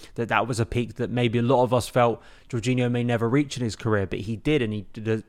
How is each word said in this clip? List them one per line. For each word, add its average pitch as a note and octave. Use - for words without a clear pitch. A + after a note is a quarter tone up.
that A#2
that A2+
was A#2
a A2
peak A#2
that A#2
maybe A#2+
a -
lot B2
of A#2+
us A#2+
felt A#2+
Jorginho B2
may A#2+
never A#2
reach C3+
in B2
his A2
career, G#2
but F#2+
he G#2
did, C#3+
and A2
he G#2
d-, A2